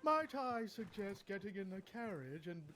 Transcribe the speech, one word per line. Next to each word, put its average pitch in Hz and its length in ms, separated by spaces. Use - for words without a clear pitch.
Might 311 320
I 247 320
suggest 196 600
getting 196 280
in 196 140
the 190 120
carriage 165 680
and 170 140